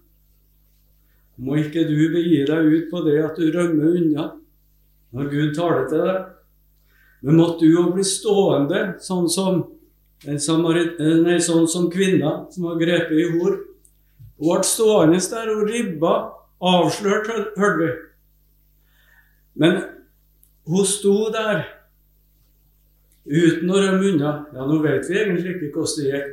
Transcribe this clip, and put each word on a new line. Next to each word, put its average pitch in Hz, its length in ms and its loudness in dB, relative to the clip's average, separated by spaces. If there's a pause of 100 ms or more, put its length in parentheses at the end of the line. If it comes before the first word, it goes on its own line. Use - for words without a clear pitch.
(1400)
Må 143 180 -2
ikke 151 300 -2
du 147 60 0 (180)
begi 165 320 2
deg 156 240 2
ut 165 220 2
på 175 120 -6
det 151 200 2
at 151 120 -6
du 160 160 0
rømmer 170 460 0
unna 156 320 -2 (840)
når 143 160 -6
Gud 147 260 -2
taler 160 320 0
til 165 160 0
deg. 190 160 -2 (1040)
Men 165 140 6
måtte 165 260 2
du 165 80 8
jo 175 160 4
bli 190 160 0
stående, 180 960 0
sånn 180 300 -2
som 190 320 0 (600)
en 143 160 -6
samarit-, 165 600 0
eh, 160 200 4
nei, 170 220 4
sånn 165 260 2
som 175 240 0
kvinna 180 600 0
som 170 180 -6
var 165 100 -4
grepet 165 400 2
i 175 140 2
hor. 180 240 0 (760)
Hun 151 120 -2
ble 190 160 0
stående 185 560 4 (120)
der 226 200 -4
og 208 180 0
ribba, 190 440 -2 (460)
avslørt, 190 680 0
hør-, 214 300 -6
hørte 165 240 0
vi. 147 80 -2 (1700)
Men 180 180 4 (880)
hun 190 200 2
sto 202 280 2 (160)
der 214 320 -2 (1600)
uten 170 460 2
å 196 80 2
rømme 190 320 2
unna. 147 220 0 (200)
Ja, 131 120 -8
nå 156 180 0
vet 139 240 0
vi 190 120 0
egentlig 180 360 -2
ikke 147 180 -8
hvordan 160 220 -4
det 139 140 -2
gikk 139 220 -4